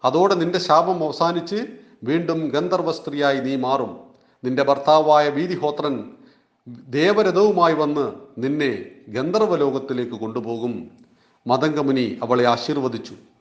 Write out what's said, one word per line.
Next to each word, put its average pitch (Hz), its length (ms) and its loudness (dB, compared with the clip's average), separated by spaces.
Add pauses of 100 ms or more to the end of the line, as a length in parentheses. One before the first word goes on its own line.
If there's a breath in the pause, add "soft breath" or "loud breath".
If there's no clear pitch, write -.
അതോടെ 170 300 4
നിന്റെ 175 240 -2
ശാപം 170 460 2
അവസാനിച്ച് 170 640 -2 (380 loud breath)
വീണ്ടും 160 440 -2
ഗന്ധർവ 165 440 -2
സ്ത്രീയായി 143 480 -2
നീ 131 160 -4
മാറും. 127 360 -2 (520 soft breath)
നിന്റെ 127 180 0
ഭർത്താവായ 151 680 4
വീതിഹോത്രൻ 147 840 -4 (800 soft breath)
ദേവരഥവുമായി 180 840 4
വന്ന് 147 380 0 (260)
നിന്നെ 131 480 -2 (220)
ഗന്ധർവലോകത്തിലേക്ക് 135 1040 0
കൊണ്ടുപോകും." 113 800 -6 (560 soft breath)
മതംഗമുനി 135 760 0
അവളെ 120 220 2
ആശീർവദിച്ചു. 120 680 -2 (260)